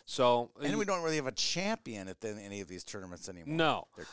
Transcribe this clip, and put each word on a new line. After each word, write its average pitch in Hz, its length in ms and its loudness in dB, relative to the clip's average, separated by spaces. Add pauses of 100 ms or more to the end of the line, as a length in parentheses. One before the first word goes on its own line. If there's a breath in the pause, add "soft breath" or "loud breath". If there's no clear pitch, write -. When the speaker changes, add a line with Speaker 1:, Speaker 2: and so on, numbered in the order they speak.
Speaker 1:
So 120 460 4 (100)
Speaker 2:
And 147 100 0
Speaker 1:
y- 214 60 0
Speaker 2:
we 208 80 0
don't 185 160 2
really 160 140 2
have 139 100 0
a - 60 -2
champion 170 760 -2
at 92 140 -10
the, 110 80 -2
any 101 320 -6
of 85 60 -10
these 90 140 -10
tournaments 90 460 -10
anymore. 92 260 -8
Speaker 1:
No. 151 400 4
Speaker 2:
They're 85 180 -12